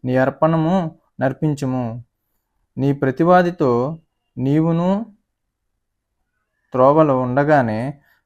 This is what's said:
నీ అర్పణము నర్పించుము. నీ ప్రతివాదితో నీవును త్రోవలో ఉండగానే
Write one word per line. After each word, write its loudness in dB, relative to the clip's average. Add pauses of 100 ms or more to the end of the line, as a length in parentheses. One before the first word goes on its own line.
నీ -2
అర్పణము 0 (220)
నర్పించుము. -4 (760)
నీ 0
ప్రతివాదితో 0 (400)
నీవును -2 (1700)
త్రోవలో 4
ఉండగానే 0 (240)